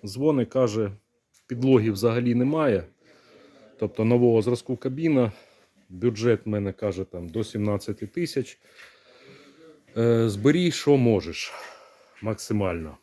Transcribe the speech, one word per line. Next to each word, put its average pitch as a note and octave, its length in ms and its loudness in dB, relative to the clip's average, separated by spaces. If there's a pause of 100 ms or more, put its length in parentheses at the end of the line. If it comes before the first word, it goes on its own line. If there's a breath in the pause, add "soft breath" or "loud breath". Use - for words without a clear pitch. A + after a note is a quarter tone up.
дзвонить, B2+ 440 0
каже, A2 420 0 (560)
підлоги A#2+ 440 4
взагалі A#2 440 0
немає, B2+ 480 0 (960 soft breath)
тобто A2 260 -2
нового A#2+ 360 4
зразку A#2+ 360 -4
кабіна, C3+ 540 0 (580 soft breath)
бюджет G#2+ 560 0
в A2 40 -6
мене, G2+ 240 -2
каже, F#2+ 300 -6
там, F2 260 -12
до A2+ 140 -4
сімнадцяти G#2 640 -4
тисяч. - 520 -6 (1400 loud breath)
Е, A2+ 320 4
«Зберій, D3 420 2
що C#3+ 260 2
можеш, G#2+ 540 0 (720 loud breath)
максимально». G2 800 -4